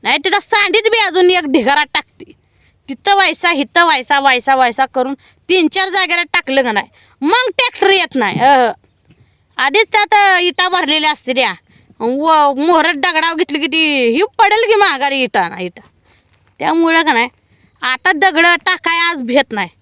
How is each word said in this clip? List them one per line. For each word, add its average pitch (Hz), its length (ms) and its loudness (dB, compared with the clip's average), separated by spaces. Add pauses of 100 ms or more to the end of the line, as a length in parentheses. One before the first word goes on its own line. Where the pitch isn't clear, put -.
नाही, 269 160 -2
तिथं 370 240 -2
सांडीत 415 400 0
बी 440 160 2
अजून 359 320 2
एक 359 140 0
ढिगारा 277 400 0
टाकते. - 480 -8 (560)
तिथं 392 260 -2
व्हायचा, 359 360 0
हिथं 339 340 0
व्हायचा, 285 360 0
व्हायचा, 269 340 0
व्हायचा 254 300 0
करून 262 300 -4 (340)
तीन 349 200 2
चार 381 200 -2
जागेला 349 340 -2
टाकलं 277 400 -2
का 247 100 -2
नाही, 202 140 -2 (340)
मग 453 360 0
ट्रॅक्टर 494 340 0
येत 370 240 0
नाही. 220 260 -2
अ, 254 300 4 (840)
आधीच 285 360 0
त्यात 403 480 2
इटा 359 280 -2
भरलेल्या 311 440 0
असते 262 200 -8
त्या. 233 220 -2 (460)
व-, 285 540 2
मोहरत 320 400 0
दगडाव 330 400 -2
घेतली 311 240 -4
की 294 80 -4
ती 285 440 0
ही 277 120 0 (160)
पडेल 427 300 2
की 440 60 4
माघारी 277 480 0
इटा 196 260 -2
ना 165 120 -12
इटा. 180 200 -12 (800)
त्यामुळं 330 440 0
का 302 100 -2
नाही, 240 160 -2 (540)
आता 254 300 -2
दगड 330 340 0
टाकाय 349 520 0
आज 339 220 -2
भेट 254 300 -2
नाही. 196 180 -6 (140)